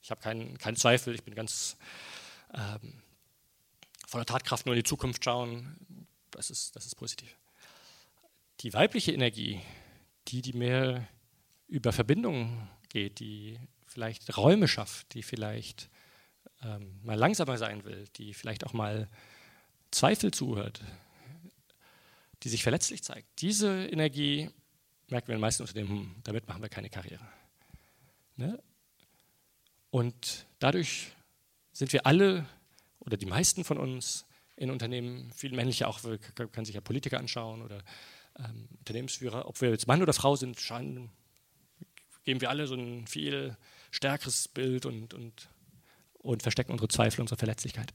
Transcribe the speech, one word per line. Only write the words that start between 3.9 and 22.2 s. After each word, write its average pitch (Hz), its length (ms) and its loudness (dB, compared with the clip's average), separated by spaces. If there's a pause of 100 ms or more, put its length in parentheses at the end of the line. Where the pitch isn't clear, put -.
voller 117 200 -4
Tatkraft 123 400 0
nur 123 100 4
in 117 40 6
die 110 80 2
Zukunft 131 360 -2
schauen. 123 520 -2 (560)
Das - 200 -8
ist, - 240 -6
das - 100 -14
ist 120 100 -12
positiv. - 400 -10 (1200)
Die 113 140 -6
weibliche 170 380 4
Energie, 113 480 0 (680)
die, 123 140 -4
die 123 120 -6
mehr 123 540 2 (600)
über 120 240 2
Verbindungen 120 760 2 (200)
geht, 101 300 -2
die 107 400 -12 (260)
vielleicht - 520 -6
Räume 160 300 10
schafft, - 460 -2
die 110 100 -10
vielleicht, 110 680 -6 (760)
ähm, 101 400 -10
mal 110 140 -2
langsamer 143 400 4
sein 107 280 -4
will, 101 220 -12 (100)
die 104 160 -12
vielleicht 107 320 -8
auch - 80 -10
mal 107 360 -2 (800)
Zweifel 196 420 8
zuhört, 110 520 -2 (1600)